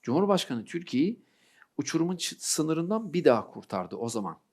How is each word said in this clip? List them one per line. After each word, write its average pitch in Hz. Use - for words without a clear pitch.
Cumhurbaşkanı 151
Türkiye'yi 170
uçurumun 165
çı-, -
sınırından 170
bir 170
daha 123
kurtardı 95
o 117
zaman. 104